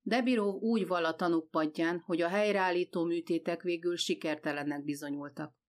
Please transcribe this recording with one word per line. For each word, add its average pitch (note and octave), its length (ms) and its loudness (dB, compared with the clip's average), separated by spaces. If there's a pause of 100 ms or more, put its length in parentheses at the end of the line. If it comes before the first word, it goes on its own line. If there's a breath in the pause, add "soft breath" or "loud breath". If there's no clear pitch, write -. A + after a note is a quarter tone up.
Debirov A3 540 2
úgy A3 320 2
vall E3+ 180 2
a D#3+ 100 2
tanúk E3+ 360 0
padján, E3 480 0
hogy E3+ 220 -2
a E3+ 80 2
helyreállító F#3 760 2
műtétek E3+ 580 -2
végül F3 340 -2
sikertelennek D3 880 -4
bizonyultak. C#3+ 720 -8 (140)